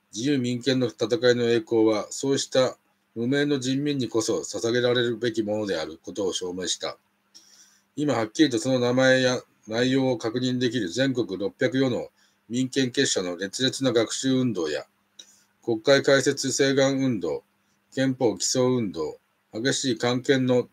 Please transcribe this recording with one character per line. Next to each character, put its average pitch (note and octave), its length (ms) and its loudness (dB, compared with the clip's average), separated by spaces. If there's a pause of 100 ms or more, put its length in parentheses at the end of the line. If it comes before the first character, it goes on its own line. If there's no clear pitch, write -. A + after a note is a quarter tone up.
(140)
自 A#2+ 160 -4
由 C#3+ 80 2
民 B2 240 -2
権 C3 180 0
の B2 80 2
戦 - 180 -4 (260)
い A#2+ 40 4
の A#2+ 80 0
栄 A#2 180 2
光 A2+ 240 2
は、 G#2+ 260 2
そ - 200 -4
う C3+ 60 2
し C3+ 100 -6
た B2+ 300 0 (380)
無 A#2 120 -4
名 C#3+ 180 0
の D3 140 0
人 C3 240 -2
民 D3 140 -2
に B2 100 -2
こ A2+ 140 -2
そ A2 180 -2
捧 A2 320 -4
げ B2 100 2
ら B2 120 2
れ B2 80 2
る A#2 160 -2
べ A#2 140 -2
き A2+ 100 -2
も G#2 160 -2
の G#2+ 100 -4
で F2+ 120 -2
あ D#2 60 -6
る D#2 180 -14
こ G#2 80 -14
と G2 140 -4
を F2+ 80 -2
証 F2+ 200 -6
明 F2+ 140 -6
し - 100 -4
た。 D#2 200 -8 (960)
今 D3 180 -2
は A2+ 100 0
っ A2 60 -4
き - 140 2
り D3 60 6
と A#2 100 0
そ C3 100 -2
の C3 100 2
名 B2 140 2
前 C3 280 6
や B2+ 180 0 (280)
内 A#2+ 240 0
容 C3 200 2
を A#2+ 60 0
確 A#2 220 -4
認 B2+ 200 0
で B2 100 0
き B2 100 -2
る F#2+ 100 -4
全 C3 240 0
国 G2 240 -2
六 F#2+ 220 -6
百 B2+ 180 0
余 C3+ 120 2
の F#2 200 -4 (400)
民 B2+ 200 -2
権 C3 220 0
結 C3 160 2
社 - 140 -2
の F2 140 -4
熱 G2 260 -8
烈 C3 220 -2
な C3 80 2
学 A2+ 220 2
習 C3 260 0
運 B2+ 140 0
動 E2 160 -4
や、 C#2+ 160 -6 (760)
国 A2+ 180 -2
会 C#3 200 4
開 C3+ 200 4
設 C#3 320 -2
請 C#3 220 2
願 C3+ 220 2
運 C3 220 0
動、 D#2 240 -4 (500)
憲 C3 240 0
法 A2 200 2
起 - 80 -6
草 C3 160 0
運 B2 320 0
動、 D#2 240 -8 (340)
激 B2 220 -2
し C3 200 -2
い G#2+ 40 -2
官 B2 240 -2
権 C3 240 2
の B2 280 2